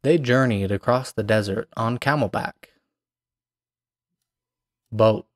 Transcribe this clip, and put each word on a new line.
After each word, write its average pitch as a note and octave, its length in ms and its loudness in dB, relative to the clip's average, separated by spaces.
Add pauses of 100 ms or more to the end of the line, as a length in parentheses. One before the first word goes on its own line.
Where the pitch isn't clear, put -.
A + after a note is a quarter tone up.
They D#3+ 160 2
journeyed B2 540 0
across B2 400 -2
the C3+ 120 -6
desert G#2 540 -2
on A2+ 200 -2
camelback. C#3 560 -2 (2500)
Boat. A2 340 2 (100)